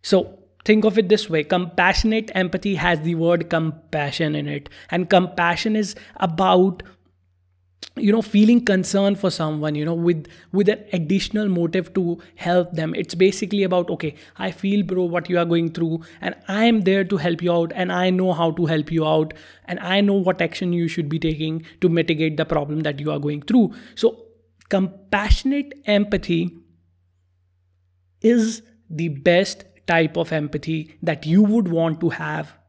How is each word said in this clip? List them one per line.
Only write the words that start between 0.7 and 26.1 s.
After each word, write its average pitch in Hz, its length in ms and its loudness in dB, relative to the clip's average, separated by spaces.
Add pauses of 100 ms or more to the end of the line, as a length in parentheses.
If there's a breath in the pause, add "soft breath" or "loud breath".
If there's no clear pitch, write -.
of 208 120 2
it 190 120 0
this 208 200 2
way. 156 140 0
Compassionate 190 880 0
empathy 185 420 -2
has 160 260 0
the 165 140 -2
word 165 340 0
compassion 156 840 -2
in 147 140 -4
it. 143 220 -10 (200 loud breath)
And 175 200 -2
compassion 175 680 2
is 202 180 -4 (220 loud breath)
about, 185 680 2 (1120 loud breath)
you 202 160 2
know, 220 100 4
feeling 220 440 4
concern 196 500 2
for 196 140 -2
someone, 156 460 -4
you 151 100 -4
know, 170 80 -2
with, 170 340 0 (240 loud breath)
with 190 160 2
an 208 240 0
additional 190 560 -2
motive 170 460 -2
to 170 260 -2 (160 loud breath)
help 180 380 0
them. 160 220 -4
It's 175 200 -6
basically 196 480 0
about, 180 280 0
"Okay, 160 240 -6 (220 loud breath)
I 190 140 -6
feel, 196 320 -2
bro, 185 200 -2
what 170 260 -4
you 175 80 0
are 170 80 2
going 170 260 0
through, 165 300 -4 (180 loud breath)
and 190 160 -8 (140)
I 208 160 0
am 226 160 4
there 190 240 2
to 196 120 -2
help 165 240 -2
you 170 120 0
out, 170 220 0
and 180 180 -2
I 180 160 2
know 185 240 2
how 165 180 0
to 170 140 -2
help 156 260 -2
you 160 140 0
out, 156 280 2 (320 loud breath)
and 180 140 -8
I 190 220 0
know 202 140 4
what 185 260 0
action 175 320 -2
you 170 140 0
should 160 200 -4
be 156 120 -2
taking 160 440 -4 (180 loud breath)
to 185 60 2
mitigate 160 480 0
the 156 100 -2
problem 151 360 -2
that 147 180 -4
you 151 120 -4
are 147 80 -4
going 147 220 -4
through." 220 320 2 (220 loud breath)
So - 300 0 (440)
compassionate 208 1040 0 (120)
empathy 202 720 0 (1600)